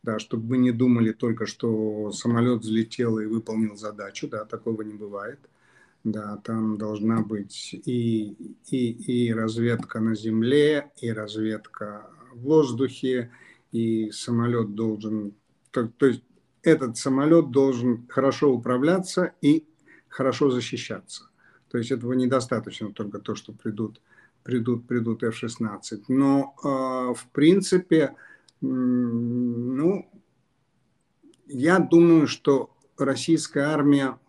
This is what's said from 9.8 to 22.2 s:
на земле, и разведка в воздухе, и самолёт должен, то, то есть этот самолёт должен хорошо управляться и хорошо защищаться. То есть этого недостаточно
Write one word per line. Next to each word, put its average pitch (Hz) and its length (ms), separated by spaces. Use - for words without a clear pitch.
на 113 160
земле, 131 760
и 117 100
разведка 107 1000
в 117 80
воздухе, 127 880
и 113 400
самолёт 117 640
должен, 107 580
то, 117 160
то 139 200
есть 113 160
этот 131 360
самолёт 143 540
должен 123 560
хорошо 135 460
управляться 147 800
и 147 240
хорошо 135 420
защищаться. - 720
То 123 80
есть 117 140
этого 120 220
недостаточно 123 800